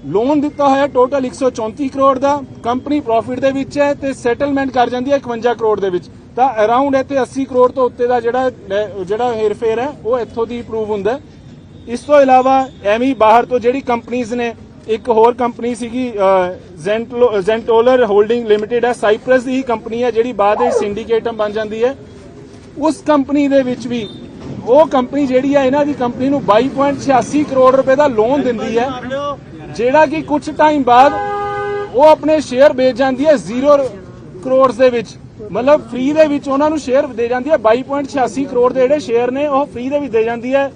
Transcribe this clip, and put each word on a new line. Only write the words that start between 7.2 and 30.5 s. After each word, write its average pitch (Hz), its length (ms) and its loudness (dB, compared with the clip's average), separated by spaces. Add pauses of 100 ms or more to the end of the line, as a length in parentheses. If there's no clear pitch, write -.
ਅੱਸੀ 269 220 -4
ਕਰੋੜ 247 280 2
ਤੋਂ 262 120 0
ਉੱਤੇ 240 220 -2
ਦਾ 247 140 0
ਜਿਹੜਾ 247 300 -2 (180)
ਲੈ, 202 180 -2
ਜਿਹੜਾ 202 460 -4
ਹੇਰਫੇਰ 220 460 -2
ਹੈ, 262 100 -4 (160)
ਉਹ 240 140 -2
ਇੱਥੋਂ 233 280 -4
ਦੀ 233 160 -8
ਪ੍ਰੂਵ 220 280 -6
ਹੁੰਦਾ 208 220 -2
ਹੈ। 285 80 -6 (680)
ਇਸ 233 120 -8
ਤੋਂ 285 200 4
ਇਲਾਵਾ 262 480 4 (160)
ਐਵੇਂ 226 240 0
ਹੀ 269 60 0
ਬਾਹਰ 220 300 4
ਤੋਂ 247 140 -2
ਜਿਹੜੀ 247 220 0
ਕੰਪਨੀਆਂ 240 560 -4
ਨੇ, 233 180 -4 (340)
ਇੱਕ 220 200 -4
ਹੋਰ 226 260 4
ਕੰਪਨੀ 233 400 -4
ਸੀਗੀ, 240 380 -6
ਅਹ, 190 380 2 (380)
Zentlo-, 226 500 0
Zentolor 226 720 2
Holding 220 400 2
Limited 220 320 0
ਹੈ, 240 80 0
ਸਾਈਪ੍ਰਸ 240 500 0
ਦੀ 254 100 -4
ਹੀ 262 100 -2
ਕੰਪਨੀ 226 400 -6
ਹੈ 247 80 0
ਜਿਹੜੀ 226 220 -2
ਬਾਅਦ 208 300 0
ਵਿੱਚ 240 220 0
syndicate 220 480 -4
ਬਣ 214 180 -4
ਜਾਂਦੀ 220 340 -4
ਹੈ। 269 120 -2 (840)
ਉਸ 294 180 0
ਕੰਪਨੀ 285 520 0
ਦੇ 269 140 4
ਵਿੱਚ 247 240 -6
ਵੀ 233 220 -6 (580)
ਉਹ 294 200 6
ਕੰਪਨੀ 269 400 0
ਜਿਹੜੀ 262 300 0
ਹੈ, 269 80 4
ਇਹਨਾਂ 285 220 2
ਦੀ 294 60 -4
ਕੰਪਨੀ 254 360 -4
ਨੂੰ 277 160 -2
ਬਾਈ 214 240 2
ਪੁਆਇੰਟ 277 320 -2
ਛਿਆਸੀ 269 440 0
ਕਰੋੜ 262 300 4
ਰੁਪਏ 262 220 2
ਦਾ 294 100 4
ਲੋਨ 247 360 0
ਦਿੰਦੀ 226 360 -2
ਹੈ, 262 120 -2 (840)
ਜਿਹੜਾ 269 300 2
ਕਿ 285 160 -6
ਕੁਛ 294 280 -4